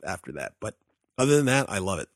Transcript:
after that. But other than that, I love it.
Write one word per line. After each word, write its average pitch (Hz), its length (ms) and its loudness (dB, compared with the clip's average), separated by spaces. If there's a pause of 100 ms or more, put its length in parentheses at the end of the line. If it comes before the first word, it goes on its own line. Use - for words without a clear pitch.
after - 280 -10
that. 67 260 -10
But 107 160 -10 (420)
other 139 180 4
than 147 120 4
that, 135 220 2
I 101 100 -4
love 92 200 -2
it. - 160 -10